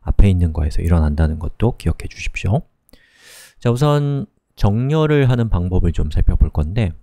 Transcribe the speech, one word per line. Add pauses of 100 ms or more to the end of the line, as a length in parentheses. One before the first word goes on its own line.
앞에
있는
거에서
일어난다는
것도
기억해
주십시오. (960)
자,
우선 (320)
정렬을
하는
방법을
좀
살펴볼
건데 (120)